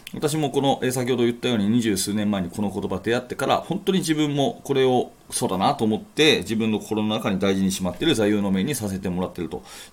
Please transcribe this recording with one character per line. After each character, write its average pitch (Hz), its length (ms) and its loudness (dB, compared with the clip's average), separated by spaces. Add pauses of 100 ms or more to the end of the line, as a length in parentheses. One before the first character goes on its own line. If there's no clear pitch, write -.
(140)
私 156 220 0
も 147 140 0
こ 139 100 0
の、 135 220 2
え 127 60 0
ー、 - 20 0
先 127 200 -2
ほ 123 60 2
ど 120 60 2
言 120 120 4
っ - 20 -8
た 123 120 -4
よ 123 60 2
う 107 40 2
に 98 100 2
二 120 120 4
十 107 160 2
数 101 160 -4
年 104 180 0
前 98 120 0
に 87 80 -4
こ 104 120 -4
の 98 80 -2
言 98 200 -4
葉 95 80 -2
出 113 160 -2
会 120 60 0
っ 120 40 -8
て - 120 -10
か 135 100 -4
ら、 131 120 2
本 175 220 -4
当 190 120 0
に 190 60 2
自 156 160 0
分 151 200 0
も 139 300 0
こ 143 100 -2
れ 131 100 4
を 127 280 2 (180)
そ - 160 -2
う - 40 -6
だ 92 60 -2
な 117 180 2
と 117 100 0
思 110 140 2
っ - 20 -10
て、 147 380 4
自 110 180 -4
分 110 160 0
の 101 80 0
心 107 220 -2
の 107 120 0
中 110 160 -2
に 95 80 0
大 98 160 2
事 95 80 0
に 95 80 4
し 92 140 -4
ま 87 80 -2
っ - 40 -12
て - 80 -4
い 165 40 4
る 139 80 4
座 110 80 4
右 104 180 4
の 98 80 0
銘 95 140 2
に 147 100 -2
さ 104 140 -4
せ 95 100 -4
て 95 100 -4
も 90 140 -2
ら 87 60 -2
っ - 40 -12
て - 80 -10
い 82 40 -4
る 78 60 -8
と - 120 -8 (300)